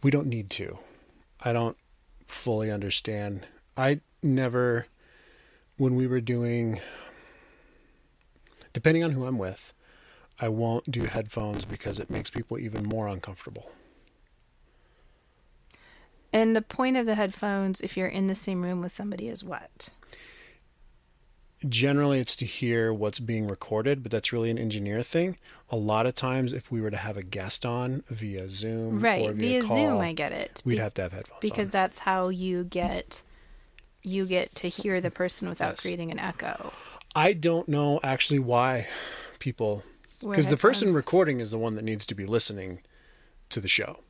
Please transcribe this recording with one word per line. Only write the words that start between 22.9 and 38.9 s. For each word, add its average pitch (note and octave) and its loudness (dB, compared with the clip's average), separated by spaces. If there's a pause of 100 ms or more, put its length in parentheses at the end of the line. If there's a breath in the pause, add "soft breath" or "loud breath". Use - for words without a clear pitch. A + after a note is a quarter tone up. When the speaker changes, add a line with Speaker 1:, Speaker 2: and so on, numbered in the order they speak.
Speaker 1:
what's G#2 0
being A2 -2
recorded, A2+ 0
but A2+ -6
that's A2 0
really A#2 0
an A#2 0
engineer G#2+ -2
thing. F3 0 (340 loud breath)
A B2 -4
lot G#2+ 2
of B2+ 0
times, B2+ 0
if - -10
we A#2 -2
were G#2+ -2
to G2+ -4
have G2+ -6
a G2 -8
guest F#2+ -4
on B2+ -2
via G#2 -6
Zoom A2+ -2
Speaker 2:
Right, G#3+ 2
Speaker 1:
or G#3+ -2
via A#3+ 2
Speaker 2:
via - 0
Zoom, C4+ 4
Speaker 1:
call, G3+ 2
Speaker 2:
I E3+ 0
get D3+ -4
it. - -8
Speaker 1:
we'd A#2+ 2
Speaker 2:
Be-, G#2+ 0
Speaker 1:
have G#2+ -4
to G2 -2
have F2+ -4
headphones - -14
Speaker 2:
because G#3 -2
Speaker 1:
on. - -12
Speaker 2:
that's F#3+ 2
how F#3 2
you F#3 -2
get, F3+ -4 (800 soft breath)
you F#3+ -2
get F3+ 0
to - -4
hear F#3 0
the F3+ 0
person F3+ -2
without E3+ -2
Speaker 1:
Yes. E3 -4
Speaker 2:
creating F3 -2
an - -8
echo. - -6 (440 loud breath)
Speaker 1:
I D#3+ 8
don't E3+ 2
know D3 4
actually C3+ 2
why B2 4 (540 loud breath)